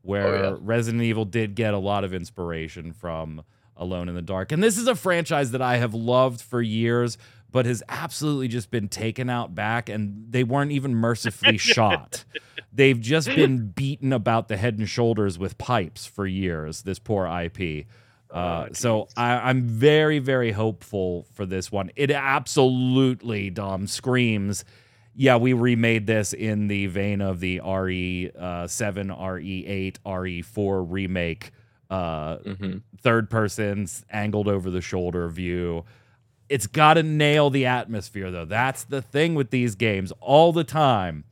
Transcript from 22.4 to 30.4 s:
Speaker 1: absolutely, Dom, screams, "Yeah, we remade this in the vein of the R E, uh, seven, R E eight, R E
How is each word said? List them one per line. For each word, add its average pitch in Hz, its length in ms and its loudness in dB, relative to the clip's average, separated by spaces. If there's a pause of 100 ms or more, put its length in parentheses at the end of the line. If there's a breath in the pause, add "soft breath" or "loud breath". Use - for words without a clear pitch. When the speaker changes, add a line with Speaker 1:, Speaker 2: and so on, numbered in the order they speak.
Speaker 1:
absolutely, 127 880 2
Dom, 98 380 -4
screams, 110 760 0 (520 soft breath)
"Yeah, 127 200 6
we 127 160 4
remade 117 540 2
this 107 260 0
in 104 360 -2
the 98 180 -2
vein 98 340 -2
of 95 200 -2
the 92 180 -2
R 95 300 -2
E, 90 500 -4
uh, 87 300 -8
seven, 98 420 -4
R 92 300 -8
E 92 260 -8
eight, 95 400 -6
R 92 200 -6
E 87 160 -8